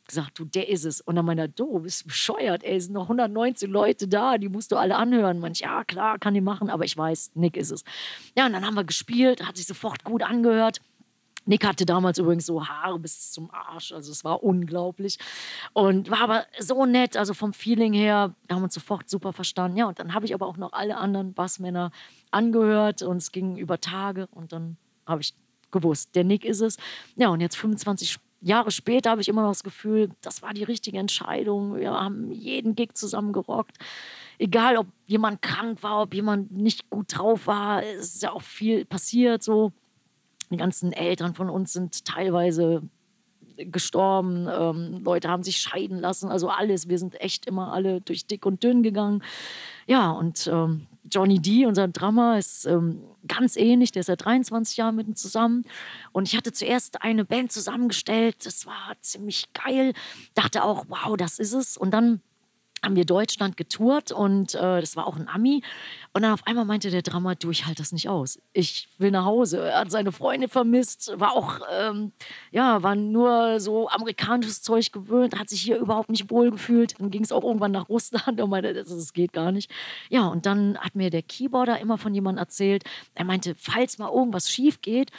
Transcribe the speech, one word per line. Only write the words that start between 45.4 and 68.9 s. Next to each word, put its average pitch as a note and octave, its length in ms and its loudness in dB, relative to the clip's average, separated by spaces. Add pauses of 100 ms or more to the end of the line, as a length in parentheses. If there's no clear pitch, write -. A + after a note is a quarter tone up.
sich F#3+ 140 -4
scheiden F#3+ 420 -6
lassen, F#3+ 300 -4
also F3+ 200 0
alles. F#3+ 400 0
Wir F3+ 100 0
sind F3+ 200 -8
echt - 280 -6
immer F#3 260 -4
alle F#3+ 280 0
durch - 260 -8
dick G3+ 180 -6
und F#3+ 180 0
dünn A#3+ 200 6
gegangen. G#3 400 0 (640)
Ja, A#3 240 6
und, - 360 -2
ähm, E3 400 0 (220)
Johnny F#3+ 300 6
D, G#3 260 6
unser G3+ 220 4
Drummer, A3 500 4
ist, - 280 -4
ähm, E3+ 360 2 (260)
ganz - 300 2
ähnlich. A#3+ 340 6
Der F#3 100 -2
ist F3 60 -4
seit F3+ 180 0
dreiundzwanzig A3+ 520 0
Jahren A3+ 180 0
mit A3 120 -4
uns A3 140 -6
zusammen. A3+ 420 2 (480)
Und F#3+ 160 0
ich A3 100 -2
hatte A3+ 160 -6
zuerst - 480 -2
eine A3 240 2
Band B3 260 0
zusammengestellt. A3+ 920 0
Das - 200 -8
war - 360 -12
ziemlich - 520 -6
geil. C4 400 2 (420)
Dachte - 280 0
auch, G#3 260 0
„Wow, - 280 -4
das F3 220 -2
ist G#3+ 140 -2
es.“ C4 240 -2
Und F#3+ 140 0
dann A3+ 300 4 (640)
haben G3 100 2
wir F3+ 100 6
Deutschland F#3 520 0
getourt B3+ 540 0
und, G3 420 2
äh, F3+ 260 2
das D#3+ 160 -4
war E3 120 -4
auch D3 100 -6
ein D#3 100 -8
Ami. B3+ 360 2 (500)
Und G3+ 80 0
dann A3 100 4
auf - 140 -2
einmal A#3 180 0
meinte G#3 280 -2
der F3+ 100 2
Drummer, F3+ 320 -2
„Du, E3+ 160 -6
ich D#3 160 -2
halte D#3 160 -6
das D3 100 -6
nicht E3 160 -4
aus. D#3 320 -2 (140)
Ich - 340 0 (120)